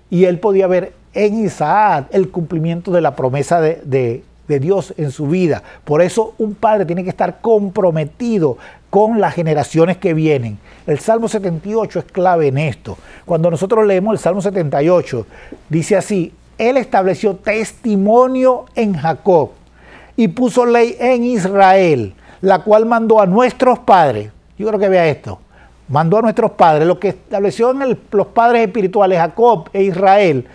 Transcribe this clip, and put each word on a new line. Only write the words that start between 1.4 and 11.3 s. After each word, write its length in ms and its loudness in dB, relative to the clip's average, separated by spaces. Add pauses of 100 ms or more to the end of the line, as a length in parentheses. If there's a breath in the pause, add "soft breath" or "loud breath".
el 180 0
cumplimiento 600 -6
de 100 2
la 140 0
promesa 460 -2
de, 240 -2
de, 380 -2 (240)
de 120 0
Dios 380 -2
en 140 -6
su 160 -8
vida. 360 -2 (220 loud breath)
Por 160 2
eso 360 -2
un 160 -4
padre 320 0
tiene 180 -6
que 60 -8
estar 300 -6
comprometido 1160 -2 (320 loud breath)
con 300 2
las 140 0
generaciones 640 0
que 160 -2
vienen. 460 -2 (260 soft breath)
El 140 -2
Salmo 280 0
setenta 400 -6